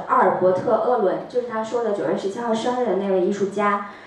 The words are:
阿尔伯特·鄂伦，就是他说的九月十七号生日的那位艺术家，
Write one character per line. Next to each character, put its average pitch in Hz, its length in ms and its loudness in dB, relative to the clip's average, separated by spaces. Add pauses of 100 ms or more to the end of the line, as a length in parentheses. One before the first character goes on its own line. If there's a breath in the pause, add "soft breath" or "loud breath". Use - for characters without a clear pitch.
阿 254 80 4
尔 226 220 4
伯 185 140 4
特· 202 220 0
鄂 226 240 2
伦， 185 300 0
就 247 120 -2
是 233 80 -4
他 220 160 -4
说 233 180 -2
的 214 100 0
九 - 160 -2
月 196 80 0
十 202 140 -4
七 240 100 -8
号 233 120 -2
生 247 300 0
日 240 40 0
的 190 100 0
那 196 140 -2
位 185 100 2
艺 190 120 2
术 202 140 0
家， 202 400 0 (200 loud breath)